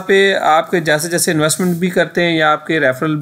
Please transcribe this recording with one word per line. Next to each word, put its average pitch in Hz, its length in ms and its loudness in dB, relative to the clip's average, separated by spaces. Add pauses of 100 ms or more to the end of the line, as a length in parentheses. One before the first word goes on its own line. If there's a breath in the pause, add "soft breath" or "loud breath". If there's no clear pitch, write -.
पे 196 260 4
आपके 170 480 0
जैसे 156 280 0
जैसे 170 220 -2
इन्वेस्टमेंट 165 460 0
भी 180 120 -2
करते 175 320 -2
हैं 170 160 2
या 156 120 2
आपके 151 300 -2
रेफरल 147 420 0